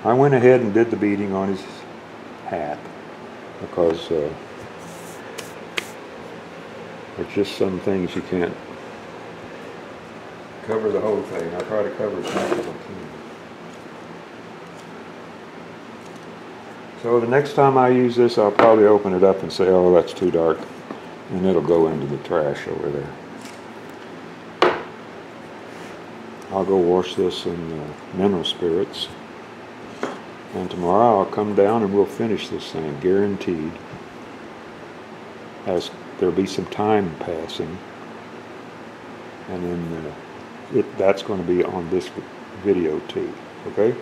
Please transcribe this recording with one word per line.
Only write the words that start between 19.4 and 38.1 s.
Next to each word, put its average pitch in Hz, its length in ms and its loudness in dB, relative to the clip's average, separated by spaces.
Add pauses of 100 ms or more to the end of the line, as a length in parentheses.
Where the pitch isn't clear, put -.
and 82 80 -4
say, 95 160 4
"Oh, 90 260 8
that's 85 200 6
too 90 180 2
dark," 82 260 4 (720)
and 92 140 0
it'll 90 160 6
go 82 260 6
into 73 200 0
the 71 160 -2
trash 76 420 0
over 76 240 -4
there. 71 200 -4 (3500)
I'll 95 100 2
go 95 140 4
wash 90 380 4
this 92 300 0
in, 85 340 -4
uh, 73 40 -6 (340)
mineral 92 280 4
spirits, - 640 0 (1500)
and 92 160 -4
tomorrow 95 480 6
I'll 92 60 4
come 104 300 0
down 104 280 6
and 98 100 2
we'll 101 120 6
finish 110 420 -2
this - 240 -8
thing, 76 300 -4
guaranteed, 92 720 2 (1900)
as 90 260 0 (280)
there'll 92 140 4
be 95 120 4
some 92 220 -4
time 104 520 2
passing, 85 580 -6 (1700)